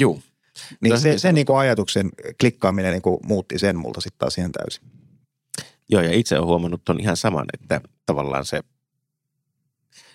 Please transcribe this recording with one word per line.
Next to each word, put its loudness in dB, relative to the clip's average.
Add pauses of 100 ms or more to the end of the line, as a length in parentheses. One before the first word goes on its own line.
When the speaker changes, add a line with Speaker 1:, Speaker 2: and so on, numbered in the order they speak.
Speaker 1:
Juu. 0 (580)
Speaker 2:
Niin 4
Speaker 1:
Tosi 4
Speaker 2:
se, 4
Speaker 1:
hyvä. 4
Speaker 2:
se 2
niinku 4
ajatuksen 0 (300)
klikkaaminen 2
niinku 0
muutti -2
sen 0
multa -8
sit -12
taas -2
ihan -4
täysin. -10 (1080)
Speaker 1:
Joo, 4
ja 2
itse 2
olen 0
huomannut 0
ton 0
ihan 0
saman, -2 (140)
että -4 (260)
tavallaan -2
se, -6 (1500)